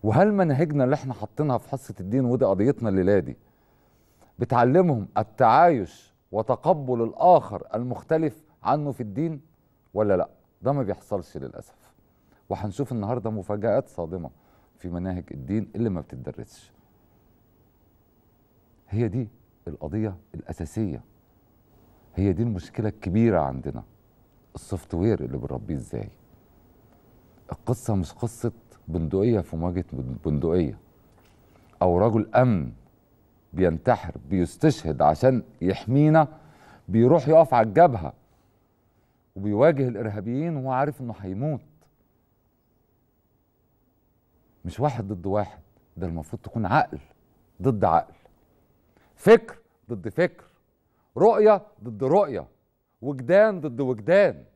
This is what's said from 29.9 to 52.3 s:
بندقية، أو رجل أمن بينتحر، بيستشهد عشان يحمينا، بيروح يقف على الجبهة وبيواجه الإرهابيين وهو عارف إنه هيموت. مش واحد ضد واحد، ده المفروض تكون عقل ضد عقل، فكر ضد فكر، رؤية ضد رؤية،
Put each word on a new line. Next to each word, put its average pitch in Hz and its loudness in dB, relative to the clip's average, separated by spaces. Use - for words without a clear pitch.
بندقية، 76 0
أو 87 4
رجل 110 2
أمن 101 2
بينتحر، 90 0
بيستشهد 85 0
عشان 107 2
يحمينا، 147 2
بيروح 123 4
يقف 160 6
على 113 4
الجبهة 104 4
وبيواجه 123 2
الإرهابيين 117 -6
وهو 131 -6
عارف 135 -2
إنه 117 -10
هيموت. 107 -6
مش 90 -10
واحد 117 -2
ضد 92 -10
واحد، 98 -4
ده 87 -8
المفروض 82 -10
تكون 110 -6
عقل 98 -2
ضد 107 0
عقل، 82 2
فكر 226 4
ضد 110 -8
فكر، - -4
رؤية 208 6
ضد 110 -8
رؤية، 135 0